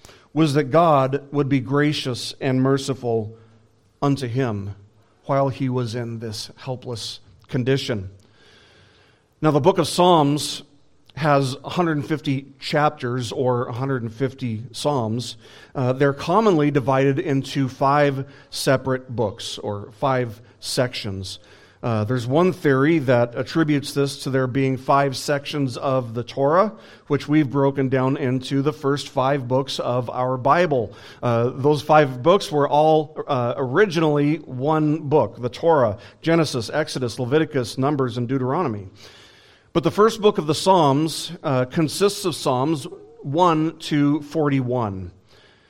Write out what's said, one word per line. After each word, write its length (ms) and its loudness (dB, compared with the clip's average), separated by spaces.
was 220 2
that 100 2
God 680 2
would 180 0
be 120 2
gracious 800 -2
and 200 0
merciful 760 0
unto 240 0
him 480 -4
while 220 0
he 200 -4
was 260 -4
in 240 -8
this 380 -10
helpless 640 -10
condition. 640 -2
Now, 120 2
the 80 2
book 180 4
of 80 0
Psalms 760 2
has 480 2
a 60 -14
hundred 300 -2
and 100 -6
fifty 380 -4
chapters 720 -2
or 380 0
a 40 -10
hundred 300 -4
and 100 -8
fifty 600 -6
psalms. 640 -4
Uh, 200 0
they're 200 2
commonly 600 2
divided 480 2
into 480 -2
five 600 2
separate 640 -2
books 440 -4
or 340 -8
five 500 -2
sections. 800 -6
Uh, 180 0
there's 240 -2
one 240 4
theory 480 2
that 360 2
attributes 580 -2
this 300 -2
to 80 -6
there 160 0
being 320 -2
five 360 2
sections 640 -4
of 380 -2
the 100 -6
Torah, 480 2
which 200 -2
we've 220 4
broken 400 0
down 260 0
into 460 -2
the 100 0
first 380 -4
five 360 0
books 320 -2
of 300 -2
our 300 -4
Bible. 560 2
Uh, 280 0
those 320 2
five 400 4
books 280 2
were 160 2
all, 600 2
uh, 320 0
originally 800 2
one 720 -2
book, 320 2
the 80 -4
Torah, 480 2
Genesis, 480 0
Exodus, 480 -4
Leviticus, 580 0
Numbers, 400 -2
and 100 -4
Deuteronomy. 600 -4
But 80 2
the 80 2
first 320 2
book 160 4
of 80 -4
the 80 0
Psalms, 800 2
uh, 240 0
consists 580 0
of 100 -2
Psalms 520 -2
one 600 2
to 420 2
forty-one. 880 -2